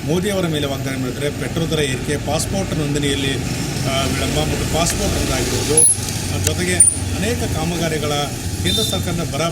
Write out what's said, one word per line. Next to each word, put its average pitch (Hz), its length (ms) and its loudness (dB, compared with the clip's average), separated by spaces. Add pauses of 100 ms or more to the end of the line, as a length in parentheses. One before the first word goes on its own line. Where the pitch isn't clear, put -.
ಮೋದಿ 180 220 0
ಅವರ 190 180 0
ಮೇಲೆ 151 200 0
ವಾಗ್ದಾಳಿ 135 320 -2
ಮಾಡಿದ್ದಾರೆ. 127 300 -2
ಪೆಟ್ರೋಲ್ 151 420 -2
ದರ 156 80 2
ಏರಿಕೆ, 135 380 0
ಪಾಸ್‌ಪೋರ್ಟ್ 165 600 0
ನೋಂದಣಿಯಲ್ಲಿ, 143 560 0
ಆ, - 680 0
ವಿಳಂಬ 135 380 2
ಮತ್ತು 151 380 2
ಪಾಸ್‌ಪೋರ್ಟ್ - 380 2
ರದ್ದಾಗಿರುವುದು, 131 680 2
ಆ, - 640 0
ಜೊತೆಗೆ 180 400 2 (340)
ಅನೇಕ 220 200 0
ಕಾಮಗಾರಿಗಳ 160 760 -2 (520)
ಕೇಂದ್ರ 214 180 2
ಸರ್ಕಾರದಿಂದ 170 520 -2
ಬರ 139 80 -2 (100)